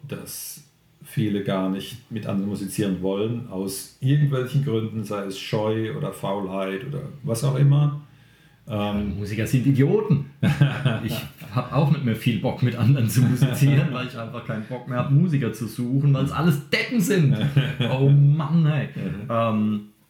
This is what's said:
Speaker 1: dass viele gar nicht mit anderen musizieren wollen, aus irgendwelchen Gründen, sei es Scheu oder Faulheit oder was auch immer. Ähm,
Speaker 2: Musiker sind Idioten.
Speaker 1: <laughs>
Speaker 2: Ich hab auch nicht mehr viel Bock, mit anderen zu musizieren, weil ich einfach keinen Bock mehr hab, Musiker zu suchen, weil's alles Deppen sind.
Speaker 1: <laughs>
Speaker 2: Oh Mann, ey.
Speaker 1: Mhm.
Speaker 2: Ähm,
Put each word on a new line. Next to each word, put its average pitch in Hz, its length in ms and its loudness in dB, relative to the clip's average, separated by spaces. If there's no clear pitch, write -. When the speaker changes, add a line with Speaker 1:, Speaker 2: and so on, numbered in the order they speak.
Speaker 1:
dass - 580 -14
viele 101 400 -2
gar 95 260 -2
nicht - 400 -10
mit 110 160 -8
anderen 101 240 -2
musizieren 95 520 -4
wollen, 107 480 -2
aus 95 500 -8
irgendwelchen 139 640 2
Gründen, 110 400 -2
sei 101 220 -6
es 95 120 -8
Scheu 110 580 -2
oder 98 160 -6
Faulheit 95 760 -4
oder - 160 -6
was 117 220 -2
auch 135 120 2
immer. 143 440 4
Ähm, 104 460 -2
Speaker 2:
Musiker 104 300 -4
sind 123 200 2
Idioten. 143 600 4
Speaker 1:
<laughs> 135 600 2
Speaker 2:
Ich 113 100 -4
hab 127 180 -2
auch 143 180 4
nicht 139 140 0
mehr 113 120 0
viel 110 240 0
Bock, 120 220 -4
mit 123 140 2
anderen 117 320 4
zu 98 140 2
musizieren, 139 720 4
weil 123 140 -4
ich 123 120 -12
einfach 113 280 -10
keinen 107 180 -6
Bock 123 220 -10
mehr 123 120 -4
hab, 123 120 0
Musiker 143 420 4
zu 117 140 -8
suchen, 135 460 0
weil's 135 200 0
alles 156 360 0
Deppen 226 320 -2
sind. 170 340 4
Speaker 1:
<laughs> 120 280 -2
Speaker 2:
Oh 135 200 4
Mann, 147 560 4
ey. 147 280 0
Speaker 1:
Mhm. 98 360 -6
Speaker 2:
Ähm, 110 500 0